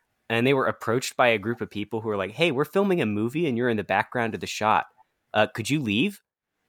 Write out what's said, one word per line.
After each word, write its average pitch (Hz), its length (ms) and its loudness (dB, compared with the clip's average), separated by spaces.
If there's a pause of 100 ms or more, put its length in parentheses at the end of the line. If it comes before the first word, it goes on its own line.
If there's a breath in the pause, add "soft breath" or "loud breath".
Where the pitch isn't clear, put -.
(300)
And 117 160 2
they 139 80 4
were 131 140 0
approached - 480 -2
by 127 140 6
a 113 100 4
group 110 220 -6
of 101 80 -8
people 107 320 -6
who 110 80 -6
were 104 80 0
like, 98 140 -2
"Hey, 156 200 0
we're 139 140 0
filming 190 360 0
a 120 40 2
movie 117 420 -2
and 117 100 -2
you're 123 120 0
in 110 80 0
the 98 60 -2
background 110 520 0
of 87 60 -6
the 95 60 -8
shot. 107 400 0 (460)
Uh, 107 140 4
could - 220 -6
you 151 100 0
leave?" 127 420 0 (480)